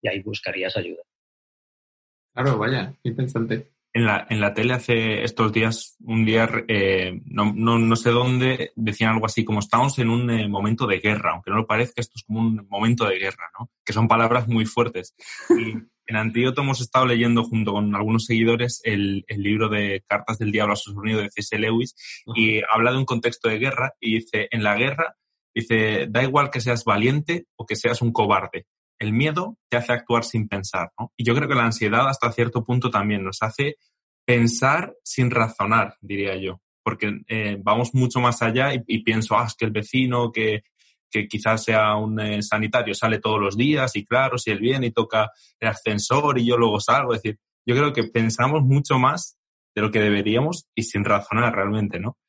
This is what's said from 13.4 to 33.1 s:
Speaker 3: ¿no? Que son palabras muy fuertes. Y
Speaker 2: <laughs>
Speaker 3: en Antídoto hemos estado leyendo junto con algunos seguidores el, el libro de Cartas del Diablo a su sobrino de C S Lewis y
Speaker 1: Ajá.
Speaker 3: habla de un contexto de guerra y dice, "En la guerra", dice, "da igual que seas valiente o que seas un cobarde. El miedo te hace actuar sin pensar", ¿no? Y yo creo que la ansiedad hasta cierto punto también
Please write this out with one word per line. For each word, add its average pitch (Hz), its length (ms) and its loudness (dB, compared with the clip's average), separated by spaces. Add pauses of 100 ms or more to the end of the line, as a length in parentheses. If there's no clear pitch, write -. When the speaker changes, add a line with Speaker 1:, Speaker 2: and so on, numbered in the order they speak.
Speaker 3:
¿no? 117 120 -12 (160)
Que 104 80 -6
son 110 120 2
palabras 117 420 4
muy 113 180 2
fuertes. - 480 -4 (420)
Y 110 160 -2
Speaker 2:
<laughs> - 180 -12 (180)
Speaker 3:
en 113 80 -4
Antídoto 117 440 0
hemos 135 220 -2
estado 131 240 2
leyendo 117 360 4
junto 110 300 0
con 104 220 0
algunos 110 320 0
seguidores 117 580 2
el, 101 440 -2
el 104 140 -6
libro 107 280 0
de 101 360 -2
Cartas 104 320 -4
del 104 140 -2
Diablo 104 220 0
a - 20 -6
su 104 160 -10
sobrino 107 300 -2
de 104 80 -6
C - 100 -10
S 107 180 -6
Lewis 113 360 -2 (400)
y 110 240 2
Speaker 1:
Ajá. 104 160 -4
Speaker 3:
habla 113 180 4
de 131 60 0
un 131 80 0
contexto 117 420 -2
de 110 100 0
guerra 131 400 -2
y 110 180 0
dice, 110 340 -2
"En 113 120 -2
la 104 140 2
guerra", 139 400 -2 (380)
dice, 110 560 0
"da 117 120 0
igual 139 280 2
que 127 100 -4
seas 117 240 -2
valiente 143 600 0 (100)
o 113 80 -12
que 107 120 -6
seas 117 260 0
un 117 100 2
cobarde. 98 540 0 (320)
El 107 140 -2
miedo 156 440 0 (140)
te 120 80 0
hace 120 160 0
actuar 117 300 0
sin 110 240 -2
pensar", 95 500 -6
¿no? 113 180 -10
Y 127 80 -4
yo 117 100 4
creo 143 140 0
que 143 60 0
la 120 100 2
ansiedad 113 440 2
hasta 120 220 -2
cierto 117 320 -2
punto 123 280 0
también 104 340 0